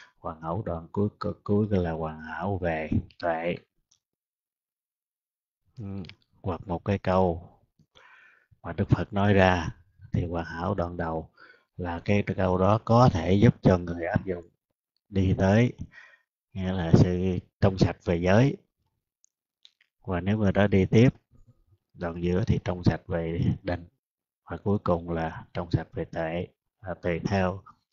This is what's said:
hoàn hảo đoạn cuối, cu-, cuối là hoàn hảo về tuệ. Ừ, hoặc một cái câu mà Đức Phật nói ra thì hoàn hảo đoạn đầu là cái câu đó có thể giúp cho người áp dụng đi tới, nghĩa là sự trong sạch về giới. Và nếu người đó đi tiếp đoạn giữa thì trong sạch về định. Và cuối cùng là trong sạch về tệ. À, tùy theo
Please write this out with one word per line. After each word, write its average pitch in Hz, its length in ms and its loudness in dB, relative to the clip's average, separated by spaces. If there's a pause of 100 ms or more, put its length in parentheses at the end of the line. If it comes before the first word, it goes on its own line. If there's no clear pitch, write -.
(200)
hoàn 80 220 -12
hảo 85 240 -6
đoạn 82 260 -8
cuối, 104 180 -2 (100)
cu-, 95 140 -6 (100)
cuối 104 260 0
là 90 220 0
hoàn 80 300 -8
hảo 82 360 -8
về 80 320 -4 (300)
tuệ. 85 360 -4 (2250)
Ừ, 107 60 -12 (560)
hoặc 90 260 -6
một 85 180 -6
cái 101 120 0
câu 92 520 0 (1120)
mà 82 100 -8
Đức 90 160 -2
Phật - 240 0
nói 101 200 4
ra 92 360 4 (420)
thì 87 140 -2
hoàn 85 200 -6
hảo 87 300 -6
đoạn 87 220 -4
đầu 82 320 -6 (480)
là 85 280 -6
cái 104 180 2 (140)
câu 92 200 0
đó 98 280 4
có 120 280 6
thể 85 200 0
giúp 101 280 4
cho 92 160 4
người 85 280 -6
áp 95 200 -4
dụng 90 240 -8 (600)
đi 95 280 0
tới, 104 360 4 (800)
nghĩa 92 180 -6
là 92 220 -4
sự 90 460 4 (220)
trong 98 160 2
sạch 90 280 0
về 92 100 2
giới. 95 420 4 (1400)
Và 90 200 -4
nếu 98 160 0
người 104 140 2
đó 98 160 4
đi 98 180 4
tiếp 120 240 6 (840)
đoạn 85 300 -8
giữa 87 240 0
thì 87 160 2
trong 90 200 -6
sạch 82 240 0
về 85 340 -4 (220)
định. 85 220 -6 (640)
Và 87 80 -10
cuối 101 220 -2
cùng 85 300 -2
là 82 340 -6 (100)
trong 87 180 -8
sạch - 220 -2
về 82 120 -6
tệ. 85 420 -6 (340)
À, 92 200 -10
tùy 85 180 -4
theo 95 420 -2 (320)